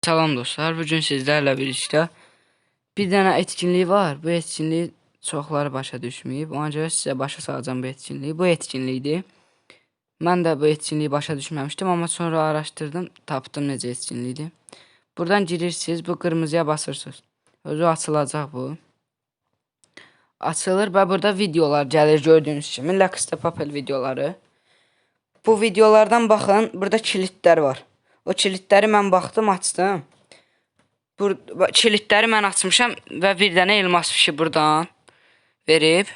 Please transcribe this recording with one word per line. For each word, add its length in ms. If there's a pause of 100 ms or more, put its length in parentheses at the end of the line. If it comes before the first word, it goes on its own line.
Salam 320
dostlar, 400
bu 100
gün 160
sizlərlə 540
birlikdə 500 (880)
bir 140
dənə 300
etkinlik 480
var. 340
Bu 80
etkinliyi 600 (300)
çoxları 520
başa 240
düşməyib, 580
ona 160
görə 160
sizə 320
başa 220
salacağım 420
bu 40
etkinliyi. 500
Bu 100
etkinlikdir. 760 (1000)
Mən 220
də 140
bu 80
etkinliyi 440
başa 260
düşməmişdim, 500
amma 200
sonra 340
araşdırdım, 680 (160)
tapdım 440
necə 220
etkinlikdir. 560 (680)
Buradan 280
girirsiniz, 600
bu 120
qırmızıya 480
basırsınız. 540 (440)
Özü 200
açılacaq 680
bu. 240 (1600)
Açılır 540
və 160
burada 280
videolar 480
gəlir 380
gördüyünüz 480
kimi. 280
La 120
Casa 200
de 100
Papel 320
videoları. 640 (1120)
Bu 160
videolardan 680
baxın, 440
burada 240
kilitlər 640
var. 220 (420)
O 80
kilitləri 580
mən 200
baxdım, 380
açdım. 540 (1160)
Bur-, 180 (100)
ba-, 240
kilitləri 560
mən 220
açmışam 480 (120)
və 300
bir 160
dənə 240
elmas 320
fişi 260
buradan 500 (840)
verib. 460